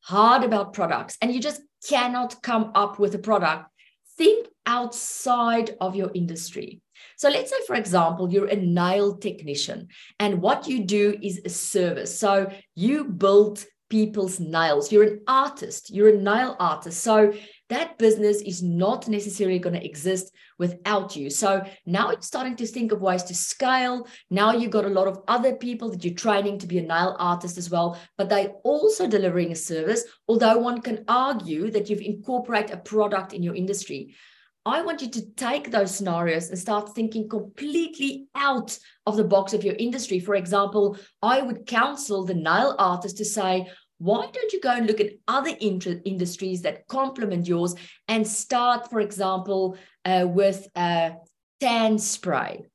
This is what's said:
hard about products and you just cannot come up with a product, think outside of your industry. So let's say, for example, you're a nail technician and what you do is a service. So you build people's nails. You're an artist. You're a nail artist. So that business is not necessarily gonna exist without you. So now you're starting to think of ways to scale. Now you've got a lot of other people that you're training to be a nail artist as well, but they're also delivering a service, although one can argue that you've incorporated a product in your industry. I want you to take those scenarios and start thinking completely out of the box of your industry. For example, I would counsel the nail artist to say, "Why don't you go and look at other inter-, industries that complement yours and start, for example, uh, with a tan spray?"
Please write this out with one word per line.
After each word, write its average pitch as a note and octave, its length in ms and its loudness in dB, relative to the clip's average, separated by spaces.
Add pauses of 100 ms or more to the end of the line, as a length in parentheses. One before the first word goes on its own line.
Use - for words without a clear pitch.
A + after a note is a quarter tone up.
hard A3+ 420 6
about G#3 300 0
products D#3+ 480 -4
and A#3+ 100 2
you B3+ 80 -2
just D4 220 -4 (260)
cannot B3 540 -2
come A3 340 0
up G3+ 220 2
with G3+ 180 2
a G3 40 -4
product, F3 500 0 (480)
think G#4+ 300 4 (180)
outside A#3 1120 0
of F#3 160 -2
your F#3+ 180 -2
industry. - 680 -6 (360)
So C#4+ 120 4
let's B4+ 220 0
say, C5+ 60 0 (100)
for - 80 -2
example, F3 560 2
you're G3 160 2
a - 80 0
nail F3+ 640 2
technician - 720 -8 (300)
and G3+ 220 0
what C#4 260 2
you A#3+ 180 -2
do G#3 360 2
is F#3+ 220 -6
a F3+ 60 -8
service. - 680 -2
So G3 320 2 (260)
you C#4 300 0
build G3+ 600 4 (240)
people's G#3+ 500 0
nails. E3 520 0
You're G#3 120 10
an G#3 240 2
artist. C4+ 680 -2
You're G#3+ 220 8
a - 20 6
nail G#3+ 420 0
artist. E3+ 440 -2
So G#3+ 300 6 (360)
that D4+ 300 -4
business G#3 420 4
is F3+ 220 -8
not F3+ 440 0
necessarily G3+ 520 -2
gonna F3 200 -4
exist F#3 540 -6 (240)
without G3 580 -2
you. C#3 140 -8
So F#3+ 340 0 (220)
now F#3+ 240 0
you're A#4 120 -2
starting B3+ 340 -6
to A#3+ 100 -6
think A3+ 260 -4
of G3 100 0
ways F#3 220 0
to F3 120 -10
scale. B3+ 720 -2 (240)
Now G#3 220 4
you've A#3 180 -2
got G3 140 2
a G3 40 -2
lot F#3+ 180 2
of F#3+ 200 -4
other A#3+ 280 2
people A#3 360 -6
that F3 120 -8
you're F3 120 -2
training G3+ 440 0
to F3+ 80 -10
be F3 120 0
a E3 40 0
nail E3+ 360 0
artist F3 380 -2
as F3 120 -10
well, E3+ 300 0 (180)
but G3+ 120 0
they're G3 240 2 (100)
also F4+ 440 2
delivering F3+ 440 2
a E3 40 -8
service, E3 480 -2 (240)
although A3+ 300 6
one A#3+ 240 -2
can A3 260 -6
argue A3 640 -2
that G3+ 180 -2
you've G3+ 120 -2
incorporated A#3 720 -4
a F#3+ 60 -10
product G3+ 560 -2
in F3 100 -6
your E3+ 120 -4
industry. F3+ 600 -6 (500)
I C4+ 160 -2
want E4 200 -6
you B3 100 -8
to A#3 220 -8
take C#4 360 -4
those G3 240 0
scenarios E3+ 560 -2
and F#3 80 -8
start G#3 380 -4
thinking A3 340 -4
completely C#4 1040 -6
out C4+ 420 0 (300)
of G#3 120 -2
the G#3+ 80 4
box G3 280 2
of F#3+ 100 0
your F#3 120 -2
industry. A#3+ 440 -4
For G3 160 -2
example, G3+ 640 0 (240)
I B3+ 200 2
would A#3+ 260 -6
counsel A#3 560 -2
the F#3 100 -4
nail F3 460 2
artist F#3 380 0
to G#3 80 -6
say, F#3 440 -2 (280)
"Why G3 340 0
don't A4 220 -4
you F#4+ 80 -4
go B3+ 100 2
and A#3 160 0
look G#3+ 140 2
at G#3 160 -4 (100)
other C4+ 320 0
inter-, F#3 460 -4
industries F#3 560 -4
that D3+ 260 -6
complement A#3+ 580 -4
yours F3 300 0 (320)
and A3 180 0
start, A#3+ 640 0
for A3+ 120 0
example, F#3+ 760 -2 (280)
uh, F3+ 240 4
with F#3+ 360 2 (120)
a E3+ 380 0 (440)
tan A3+ 380 2
spray?" C3+ 640 -4 (120)